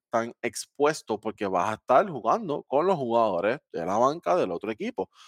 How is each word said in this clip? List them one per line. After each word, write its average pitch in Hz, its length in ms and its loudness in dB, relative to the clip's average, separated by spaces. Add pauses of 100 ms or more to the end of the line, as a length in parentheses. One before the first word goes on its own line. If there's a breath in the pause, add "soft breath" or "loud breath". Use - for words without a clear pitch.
(100)
tan 117 220 -2 (100)
expuesto 120 760 -2
porque 104 300 -6
vas 92 220 0
a 107 40 -2
estar 156 340 4
jugando 151 600 -2
con 151 180 2
los 190 100 2
jugadores 113 640 0 (140)
de 85 120 -6
la 98 140 0
banca 160 380 2
del 107 160 0
otro 104 180 -6
equipo. 190 400 -6 (180 soft breath)